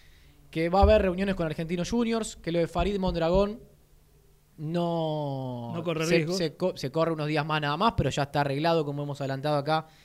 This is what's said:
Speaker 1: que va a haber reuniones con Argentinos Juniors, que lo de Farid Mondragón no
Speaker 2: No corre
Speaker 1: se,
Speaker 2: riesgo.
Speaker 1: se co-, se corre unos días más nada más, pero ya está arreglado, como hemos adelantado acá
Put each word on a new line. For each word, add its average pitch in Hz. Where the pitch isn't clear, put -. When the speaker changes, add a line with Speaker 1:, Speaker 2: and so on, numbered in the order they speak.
Speaker 1:
que 165
va 185
a 202
haber 208
reuniones 190
con 170
Argentinos 165
Juniors, 226
que -
lo 170
de 165
Farid 180
Mondragón 185
no 151
Speaker 2:
No 165
corre 160
Speaker 1:
se, 170
Speaker 2:
riesgo. 160
Speaker 1:
se 170
co-, 180
se 135
corre 165
unos 151
días 151
más 156
nada 147
más, 220
pero 147
ya 143
está 143
arreglado, 147
como 143
hemos 143
adelantado 139
acá 156